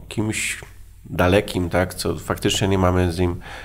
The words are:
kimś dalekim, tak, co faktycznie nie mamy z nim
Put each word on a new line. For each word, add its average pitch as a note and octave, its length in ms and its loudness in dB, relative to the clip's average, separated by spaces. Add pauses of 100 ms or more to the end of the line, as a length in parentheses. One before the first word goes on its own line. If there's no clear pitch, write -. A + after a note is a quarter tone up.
kimś - 520 -4 (440)
dalekim, F2+ 640 2
tak, F#2 240 0
co - 220 -2
faktycznie G2 520 -2
nie G2 100 2
mamy F2+ 340 4
z E2+ 80 -4
nim F2 160 2 (300)